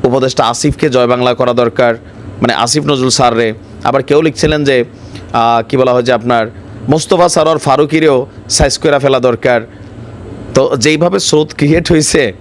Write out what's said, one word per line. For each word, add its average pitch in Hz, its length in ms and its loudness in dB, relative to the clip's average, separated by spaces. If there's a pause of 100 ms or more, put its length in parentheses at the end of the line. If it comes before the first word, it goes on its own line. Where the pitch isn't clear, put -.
উপদেষ্টা 131 420 0
আসিফকে 143 440 0
জয় 123 180 2
বাংলা 123 260 2
করা 123 200 0
দরকার, 117 420 2 (460)
মানে 120 120 0
আসিফ 147 300 0
নজরুল 135 260 0
স্যার 120 280 2
রে। 113 160 0 (300)
আবার 131 200 0
কেউ 147 180 2
লিখছিলেন 151 420 0
যে, 131 220 2 (480)
আহ, 117 360 2
কি 139 80 0
বলা 127 160 2
হয় 123 100 2
যে 123 100 2
আপনার 117 340 0 (420)
মোস্তফা 165 400 2
সরোয়ার 160 280 2
ফারুকিরেও 143 680 2 (240)
সাইজ - 280 0
করে 143 220 0
ফেলা 135 200 2
দরকার। 120 420 0 (920)
তো 135 240 2
যেইভাবে 156 420 0
স্রোত 156 280 0 (100)
ক্রিয়েট 156 340 2
হয়েছে 147 500 2